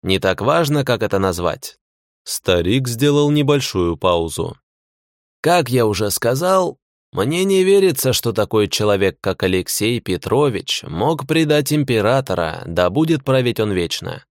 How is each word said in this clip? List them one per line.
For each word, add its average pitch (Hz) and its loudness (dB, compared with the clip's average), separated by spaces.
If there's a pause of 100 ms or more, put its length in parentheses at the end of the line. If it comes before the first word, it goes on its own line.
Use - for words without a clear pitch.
Не 95 0
так 92 0
важно, 147 0
как 117 -2
это 101 0
назвать». 98 -4 (460)
Старик 95 0
сделал 143 2
небольшую 135 0
паузу. 85 -2 (840)
«Как 160 2
я 120 2
уже 104 0
сказал, 175 0 (340)
мне 160 0
не 190 2
верится, 185 4
что - -2
такой 104 0
человек, 98 0
как 95 -4
Алексей 104 0
Петрович, 113 -2
мог 131 -2
предать 151 0
императора, 113 0
да 90 2
будет 156 0
править 123 0
он 107 0
вечно. 85 -4